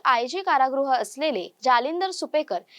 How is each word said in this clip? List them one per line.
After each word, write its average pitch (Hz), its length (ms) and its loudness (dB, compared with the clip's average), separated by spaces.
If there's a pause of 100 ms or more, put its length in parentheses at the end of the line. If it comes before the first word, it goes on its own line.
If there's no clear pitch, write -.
आयजी 254 380 0
कारागृह 277 520 2
असलेले 240 540 -2 (140)
जालिंदर 285 480 2
सुपेकर 311 480 -4 (200)